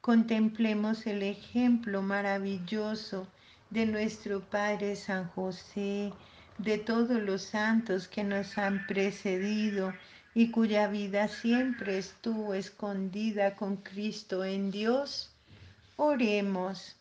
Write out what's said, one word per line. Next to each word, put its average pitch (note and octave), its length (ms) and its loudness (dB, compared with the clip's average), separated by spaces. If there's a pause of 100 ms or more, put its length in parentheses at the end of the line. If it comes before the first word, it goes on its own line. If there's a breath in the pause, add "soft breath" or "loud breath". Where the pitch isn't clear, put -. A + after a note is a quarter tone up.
contemplemos A3 1040 2
el G3+ 160 -2
ejemplo G#3 800 2
maravilloso G3 1200 -2 (440 loud breath)
de A3 160 0
nuestro G#3+ 640 -2
Padre G3+ 460 0
San F#3+ 320 -4
José, G3+ 840 -4 (460 loud breath)
de G#3+ 200 0
todos A#3 440 2
los F#3+ 200 -2
santos G#3+ 640 0
que - 160 -6
nos G3+ 360 -2
han G3 280 0
precedido G3 1080 0 (400 loud breath)
y A#3 160 6
cuya G#3 380 4
vida G3+ 400 0
siempre A#3 680 0
estuvo G#3+ 560 -4
escondida G3 1000 -2
con G3 220 -2
Cristo G3 680 -4
en G3 260 -2
Dios. A#3 640 -2 (600 loud breath)
Oremos. G#3 1040 0